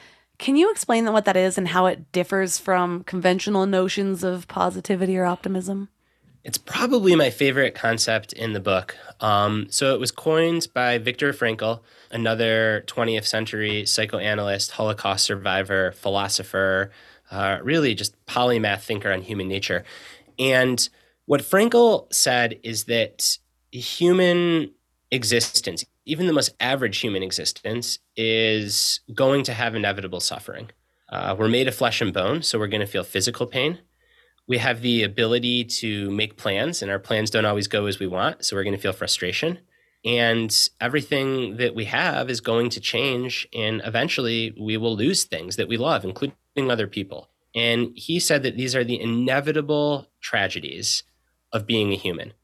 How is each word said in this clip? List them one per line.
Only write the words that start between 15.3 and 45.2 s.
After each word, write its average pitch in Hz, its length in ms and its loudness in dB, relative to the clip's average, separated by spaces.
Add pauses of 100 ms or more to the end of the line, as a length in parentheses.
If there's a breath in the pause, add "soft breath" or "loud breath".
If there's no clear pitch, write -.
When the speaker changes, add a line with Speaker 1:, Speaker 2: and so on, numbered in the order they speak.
Speaker 2:
philosopher, 98 1040 -2 (400 soft breath)
uh, 98 320 0
really 139 320 2
just - 180 -6 (120)
polymath 113 560 2
thinker 104 280 -4
on 92 120 -2
human 95 260 -6
nature. 95 360 -4 (540 loud breath)
And 127 500 2 (360)
what 143 160 2
Frankl 233 760 4
said 120 480 2
is 113 220 -6
that - 540 0 (340)
human 175 1000 2 (400)
existence, 113 760 0 (200)
even 160 240 0
the 160 40 4
most 139 280 2
average 123 380 0
human 98 260 -2
existence, - 720 -4 (180)
is 110 840 0 (120)
going 135 300 4
to 131 100 -4
have 113 220 -2
inevitable 95 460 -4
suffering. - 500 -8 (380)
Uh, 92 280 -4
we're 110 120 2
made 123 180 4
of 123 80 -2
flesh 120 260 0
and 98 120 0
bone, 101 280 0
so - 160 -2
we're 107 120 -2
gonna 104 180 -2
feel 98 160 -4
physical 117 440 -2
pain. 143 340 -2 (680)
We 123 100 2
have 117 220 0
the 117 220 2
ability 120 640 0
to 104 460 -4
make 107 260 -2
plans, 113 440 -2
and 98 80 -6
our 98 120 -2
plans 110 300 -2
don't 110 140 2
always 104 220 0
go 104 200 0
as 95 120 -2
we 98 80 -4
want, 92 380 -4
so - 100 -4
we're 98 80 0
gonna 98 160 -2
feel 98 140 -2
frustration. 95 640 -2 (460)
And 117 520 2 (240)
everything 131 760 -2
that 120 180 0
we 110 120 -4
have 131 440 -2
is 117 100 -4
going 117 300 0
to 117 100 -8
change, 123 720 -2
and 110 320 -4
eventually 117 720 -2
we 110 200 -4
will 113 200 0
lose 147 280 2